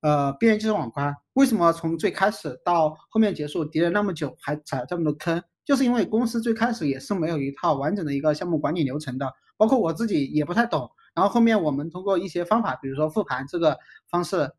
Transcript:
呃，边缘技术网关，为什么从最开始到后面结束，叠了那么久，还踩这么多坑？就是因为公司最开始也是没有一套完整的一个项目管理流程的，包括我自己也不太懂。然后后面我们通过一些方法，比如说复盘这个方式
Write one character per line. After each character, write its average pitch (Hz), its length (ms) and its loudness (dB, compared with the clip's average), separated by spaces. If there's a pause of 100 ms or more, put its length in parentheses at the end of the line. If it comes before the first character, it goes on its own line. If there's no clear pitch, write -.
呃， 143 340 2
边 226 180 4
缘 208 60 2
技 214 100 -4
术 220 40 2
网 151 180 -2
关， 143 240 -4 (200)
为 269 100 6
什 226 100 2
么 170 180 6
从 165 260 -2
最 185 120 0
开 196 200 2
始 160 340 -10
到 160 320 2 (140)
后 220 100 0
面 208 140 4
结 147 120 -6
束， 160 180 -4
叠 165 180 -2
了 170 80 2
那 208 120 0
么 196 120 -2
久， 139 260 -6
还 151 240 -4
踩 156 240 -6
这 180 80 -4
么 170 80 -2
多 151 100 0
坑？ 170 280 -2 (240)
就 277 100 2
是 262 80 2
因 240 80 4
为 240 100 2
公 226 240 0
司 226 140 -2
最 226 140 0
开 226 180 0
始 165 160 -4
也 131 100 -2
是 - 140 -8
没 170 160 -2
有 160 100 -2
一 139 140 -4
套 160 220 0
完 139 200 -2
整 185 120 -4
的 139 80 -4
一 139 80 -4
个 151 100 2
项 175 160 -4
目 170 80 0
管 147 180 -2
理 170 100 0
流 131 140 -2
程 131 200 -6
的， 135 120 -4 (280)
包 220 80 6
括 247 120 4
我 165 140 0
自 214 140 -4
己 160 220 0
也 151 140 0
不 160 120 -4
太 233 100 2
懂。 151 260 -4 (240)
然 170 80 2
后 196 80 4
后 233 120 4
面 226 200 4
我 151 80 2
们 147 200 -4
通 180 120 -12
过 196 140 2
一 190 100 -2
些 175 160 -4
方 220 200 2
法， 147 180 -2
比 135 80 -8
如 135 80 -6
说 156 140 0
复 208 120 -2
盘 135 240 -4
这 175 120 -6
个 156 200 2 (300)
方 175 160 0
式 156 340 -2